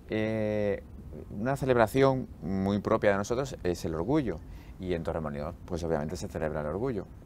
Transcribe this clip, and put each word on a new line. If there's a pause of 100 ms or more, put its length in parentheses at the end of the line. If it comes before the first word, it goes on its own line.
Eh, (560)
una
celebración (160)
muy
propia
de
nosotros
es
el
orgullo, (360)
y
en
Torremolinos,
pues,
obviamente
se
celebra
el
orgullo. (200)